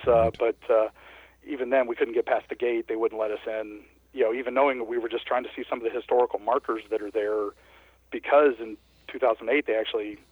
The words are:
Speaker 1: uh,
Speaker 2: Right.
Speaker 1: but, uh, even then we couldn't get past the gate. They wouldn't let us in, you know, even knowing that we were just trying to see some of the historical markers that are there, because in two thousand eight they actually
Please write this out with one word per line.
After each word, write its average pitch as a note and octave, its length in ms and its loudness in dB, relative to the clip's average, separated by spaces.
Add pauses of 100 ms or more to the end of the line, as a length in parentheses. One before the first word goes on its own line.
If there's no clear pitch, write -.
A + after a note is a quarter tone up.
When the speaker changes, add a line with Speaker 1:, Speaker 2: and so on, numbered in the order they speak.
Speaker 1:
uh, B2+ 60 4
Speaker 2:
Right. A2+ 260 4
Speaker 1:
but, A#2 180 0 (140)
uh, A2 180 4 (580)
even B2+ 240 -6
then C3 160 4
we A#2 80 -4
couldn't A#2 200 -2
get A#2 120 0
past A#2+ 220 -2
the - 80 -6
gate. A#2+ 320 -2
They A2+ 80 -2
wouldn't A2 240 -2
let G#2+ 100 -2
us G#2+ 160 -4
in, G#2+ 380 -8 (280)
you B2+ 120 2
know, A2 100 2
even B2 200 -6
knowing C3+ 240 2
that A#2 60 -6
we A#2+ 140 -4
were A2+ 100 -4
just A#2 180 -6
trying B2+ 180 -2
to - 100 -12
see B2+ 140 -8
some B2 100 -4
of A#2 60 -8
the A2+ 60 0
historical B2 500 0
markers A2+ 500 -2
that G#2+ 120 -2
are G#2 80 -8
there, G#2 400 -2 (600)
because C#3+ 480 4
in A2 180 -10 (300)
two C3+ 120 -10
thousand A2+ 300 0
eight C#3 180 0
they A2 100 0
actually G#2+ 420 -4 (140)